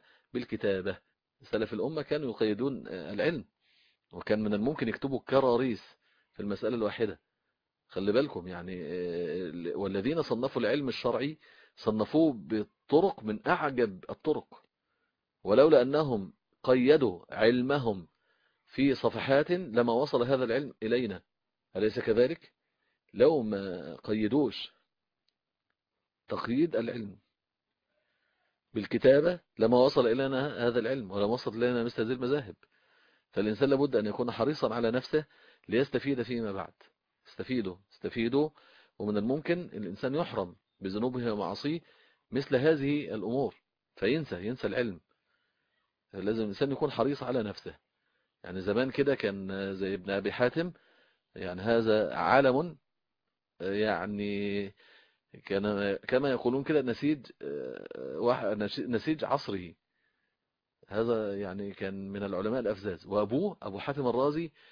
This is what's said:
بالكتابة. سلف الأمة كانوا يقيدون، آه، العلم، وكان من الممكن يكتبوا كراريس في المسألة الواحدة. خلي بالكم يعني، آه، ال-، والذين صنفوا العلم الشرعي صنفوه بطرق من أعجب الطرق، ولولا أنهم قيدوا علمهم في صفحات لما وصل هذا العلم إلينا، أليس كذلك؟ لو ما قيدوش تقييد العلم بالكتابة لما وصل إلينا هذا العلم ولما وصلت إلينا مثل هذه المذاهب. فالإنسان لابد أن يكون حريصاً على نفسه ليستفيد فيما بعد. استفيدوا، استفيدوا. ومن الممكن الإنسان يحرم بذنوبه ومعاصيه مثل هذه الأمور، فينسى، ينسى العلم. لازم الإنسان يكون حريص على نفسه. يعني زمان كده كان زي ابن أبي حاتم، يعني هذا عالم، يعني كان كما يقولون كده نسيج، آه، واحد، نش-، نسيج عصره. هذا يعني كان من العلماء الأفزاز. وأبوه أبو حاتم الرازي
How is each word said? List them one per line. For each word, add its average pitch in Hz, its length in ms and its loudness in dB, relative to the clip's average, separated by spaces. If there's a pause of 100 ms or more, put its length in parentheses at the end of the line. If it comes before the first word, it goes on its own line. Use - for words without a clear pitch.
(340)
بالكتابة. 98 640 -2 (460)
سلف 110 300 -2
الأمة 135 280 -2
كانوا 151 300 -2
يقيدون، 107 560 -2
آه، 87 260 -10
العلم، 117 320 0 (680)
وكان 107 320 0
من 104 100 0
الممكن 120 340 0
يكتبوا 127 320 -4 (100)
كراريس 127 520 2 (520)
في - 60 -16
المسألة 104 360 -4
الواحدة. 107 440 -2 (680)
خلي 98 240 -2
بالكم 110 360 0
يعني، 90 380 -10
آه، 87 640 -4
ال-، 82 260 -6
والذين 101 460 -2
صنفوا 127 400 -2
العلم 131 260 0
الشرعي 123 500 -2 (380)
صنفوه 120 580 2
بطرق 110 880 0
من 107 240 -6
أعجب 123 600 0
الطرق، - 540 -4 (800)
ولولا 131 380 8
أنهم 131 520 0 (300)
قيدوا 127 560 4 (100)
علمهم 120 800 2 (580)
في 135 300 2
صفحات 135 560 2
لما 120 420 2
وصل 127 300 2
هذا 127 200 2
العلم 127 300 -2 (100)
إلينا، 110 380 0 (540)
أليس 107 240 0
كذلك؟ 120 600 0 (540)
لو 139 280 6
ما 95 540 -4
قيدوش 110 800 0 (1500)
تقييد 131 480 -2
العلم 113 420 -4 (1600)
بالكتابة 139 680 4 (200)
لما 113 180 6
وصل 127 300 6
إلينا 131 600 0
هذا 120 120 2
العلم 117 320 -4
ولما 101 140 0
وصلت 110 300 -2
إلينا 120 280 2
مثل 120 180 -4
هذه 113 120 -2
المذاهب. 127 420 -2 (760)
فالإنسان 107 380 2
لابد 135 260 2
أن 107 100 2
يكون 117 260 -2
حريصاً 120 420 0
على 117 180 0
نفسه 139 340 0 (440)
ليستفيد 131 520 0
فيما 113 300 -4
بعد. 95 220 -8 (540)
استفيدوا، 101 480 -4 (160)
استفيدوا. 127 580 0 (500)
ومن 104 180 0
الممكن 147 420 0
الإنسان 107 560 -6
يحرم 101 400 -4 (260)
بذنوبه 117 500 -2
ومعاصيه 104 480 -4 (520)
مثل 127 240 -2
هذه 139 600 2
الأمور، 117 400 -2 (400)
فينسى، 104 520 -2
ينسى 123 200 -4
العلم. 101 320 -2 (1160)
لازم 107 300 -2
الإنسان 107 280 -2
يكون 135 200 -2
حريص 135 320 0
على 127 200 -2
نفسه. 98 320 -10 (680)
يعني 92 180 -8
زمان 110 300 0
كده 139 240 2
كان 98 600 -4
زي 95 180 -4
ابن 95 180 -8
أبي 98 200 -2
حاتم، 160 400 0 (640)
يعني 90 260 -8
هذا 107 520 4
عالم، 131 640 4 (840)
يعني 101 1120 -2 (720)
كان 101 500 0
كما 135 360 0
يقولون 139 320 0
كده 151 180 2
نسيج، 131 440 -2 (160)
آه، 65 800 -10
واحد، 113 380 0
نش-، 104 220 -4
نسيج 135 440 -2
عصره. 95 500 -4 (1120)
هذا 107 520 -2
يعني 101 320 -8
كان 98 380 -8
من 98 140 -6
العلماء 101 360 -2
الأفزاز. 101 480 -4
وأبوه 110 540 0
أبو 101 180 -10
حاتم 139 280 -4
الرازي 147 440 0 (200)